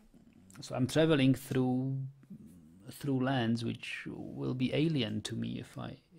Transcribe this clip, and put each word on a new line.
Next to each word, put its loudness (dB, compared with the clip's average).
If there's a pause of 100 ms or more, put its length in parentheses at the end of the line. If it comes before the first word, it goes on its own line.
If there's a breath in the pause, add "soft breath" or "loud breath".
(600)
So -10
I'm 2
traveling 6
through, 0 (960)
through 0
lands 2
which -6
will -6
be 0
alien 2
to -6
me -4
if -14
I, -8 (220)